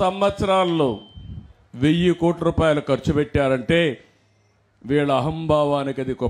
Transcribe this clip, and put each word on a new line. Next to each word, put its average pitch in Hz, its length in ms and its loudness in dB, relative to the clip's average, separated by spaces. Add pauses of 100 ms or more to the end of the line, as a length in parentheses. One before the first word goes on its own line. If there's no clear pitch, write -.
సంవత్సరాల్లో 190 840 0 (880)
వెయ్యి 170 460 2
కోట్ల 170 240 0
రూపాయలు 160 420 2
ఖర్చు 135 260 0
పెట్టారంటే 143 680 0 (1000)
వీళ్ళ 143 300 0
అహంభావానికి 143 920 0
అది 131 160 -4
ఒక 123 120 -2